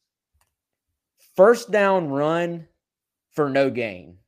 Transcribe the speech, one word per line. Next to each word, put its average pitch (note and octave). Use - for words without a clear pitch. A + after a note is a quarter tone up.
first A3+
down F#3+
run E3
for D3
no C3+
gain F#2+